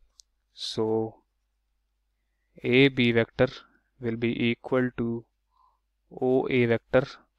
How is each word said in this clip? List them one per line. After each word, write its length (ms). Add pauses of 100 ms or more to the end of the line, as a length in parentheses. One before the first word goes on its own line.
(540)
So 600 (1500)
A 260
B 240
vector 360 (520)
will 160
be 340
equal 460
to 300 (920)
O 300
A 160
vector 400 (340)